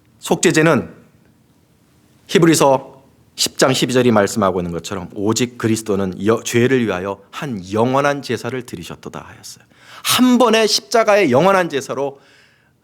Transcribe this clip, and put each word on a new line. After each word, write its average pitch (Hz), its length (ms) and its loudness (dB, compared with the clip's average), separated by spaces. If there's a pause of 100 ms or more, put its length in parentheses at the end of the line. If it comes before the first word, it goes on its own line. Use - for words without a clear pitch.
(180)
속죄제는 156 760 0 (1300)
히브리서 151 680 2 (420)
십 - 200 -4
장 135 160 4
십이 120 180 -2
절이 123 200 4
말씀하고 98 480 0
있는 87 120 -6
것처럼 90 420 -10
"오직 117 440 -2
그리스도는 101 680 -4
여-, 113 160 0
죄를 120 440 0
위하여 95 440 -6
한 120 400 -10
영원한 131 520 0
제사를 120 420 -6
드리셨도다." 78 560 -16
하였어요. - 440 -20 (380)
한 247 360 2
번의 220 280 4
십자가의 202 640 2
영원한 175 380 2
제사로, 139 500 -6 (640)